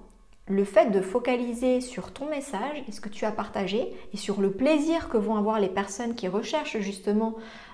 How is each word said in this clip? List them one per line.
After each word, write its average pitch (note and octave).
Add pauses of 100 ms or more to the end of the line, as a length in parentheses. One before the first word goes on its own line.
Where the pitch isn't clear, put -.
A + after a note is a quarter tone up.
(480)
le G3
fait B3
de F#3+
focaliser B3
sur -
ton C#4+
message C#4
et G#3
ce -
que G#3+
tu -
as G#3+
partagé G#3 (200)
et G3
sur G3
le G3
plaisir D#4
que B3
vont G#3+
avoir G#3+
les F#3
personnes A3+
qui G3
recherchent A3
justement, G#3+ (380)